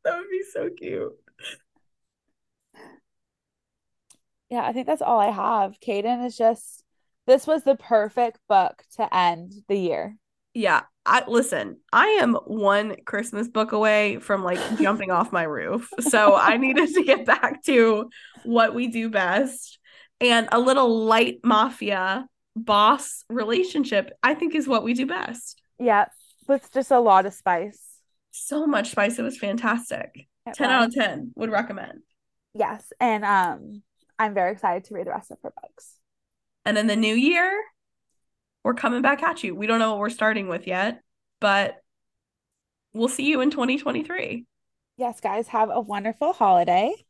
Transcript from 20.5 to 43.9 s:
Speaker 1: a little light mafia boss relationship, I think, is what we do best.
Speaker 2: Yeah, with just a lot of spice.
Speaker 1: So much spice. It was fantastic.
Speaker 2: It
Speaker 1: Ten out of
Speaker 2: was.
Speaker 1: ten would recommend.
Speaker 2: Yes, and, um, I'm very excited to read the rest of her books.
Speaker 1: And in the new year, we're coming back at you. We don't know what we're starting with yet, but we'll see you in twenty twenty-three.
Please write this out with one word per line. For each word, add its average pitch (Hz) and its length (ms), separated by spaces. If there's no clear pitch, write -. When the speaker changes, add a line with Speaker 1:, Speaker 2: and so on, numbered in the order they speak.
Speaker 1:
a 233 60
little 247 460
light 226 400
mafia 214 840
boss 220 720
relationship, 240 840
I 277 120
think, 320 200
is 294 140
what 233 140
we 240 120
do 262 120
best. - 540
Speaker 2:
Yeah, 214 280
with 269 260
just 262 180
a 254 100
lot 190 260
of 196 60
spice. 185 480
Speaker 1:
So 302 340
much 233 240
spice. 226 280
It 233 40
was 269 160
fantastic. 226 880
Speaker 2:
It 233 80
Speaker 1:
Ten 269 160
out 254 120
of 233 60
Speaker 2:
was. 240 60
Speaker 1:
ten 214 400
would 220 160
recommend. 208 500
Speaker 2:
Yes, 214 460
and, 220 240
um, 196 580
I'm 214 160
very 185 180
excited 185 320
to - 100
read 175 120
the - 40
rest - 200
of - 120
her - 100
books. - 340
Speaker 1:
And 208 120
in 214 80
the 208 80
new 220 200
year, 349 460
we're 240 120
coming 240 280
back 285 200
at 330 200
you. 185 120
We 208 120
don't 226 120
know 220 140
what 202 80
we're 214 100
starting 214 360
with 170 200
yet, 196 340
but 196 380
we'll 226 160
see 269 160
you 285 160
in 277 100
twenty 269 280
twenty-three. 302 680